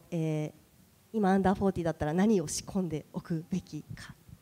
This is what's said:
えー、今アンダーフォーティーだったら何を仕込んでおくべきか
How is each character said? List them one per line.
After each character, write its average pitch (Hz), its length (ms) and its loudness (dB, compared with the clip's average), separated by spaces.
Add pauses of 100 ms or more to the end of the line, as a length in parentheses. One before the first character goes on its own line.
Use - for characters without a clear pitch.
(100)
え 156 420 -2
ー、 - 640 -16
今 196 140 4
ア 196 80 6
ン 196 40 2
ダ 185 120 4
ー - 40 -2
フ 202 60 0
ォ 190 60 4
ー - 20 4
テ 180 80 -6
ィ - 20 -2
ー - 20 -2
だ 160 80 0
っ - 20 -20
た - 100 -6
ら 151 80 0
何 196 300 4
を 151 60 -6
仕 - 160 -6
込 190 180 -2
ん 170 60 -4
で 156 260 -6
お 180 80 -8
く 165 260 -4
べ 185 140 -4
き 151 200 -12 (120)
か - 200 -16 (280)